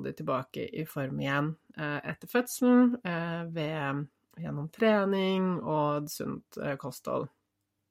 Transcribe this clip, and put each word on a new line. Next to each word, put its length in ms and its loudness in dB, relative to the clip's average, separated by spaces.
de 80 -6
tilbake 560 -4
i 160 -6
form 340 -6
igjen, 360 0
eh, 220 -4
etter 160 -14
fødselen, 760 6
eh, 460 -2
ved, 580 -2
gjennom 340 -6
trening 880 4
og 440 0
et 80 -8
sunt, 500 -8
eh, 140 -2
kosthold. 520 -4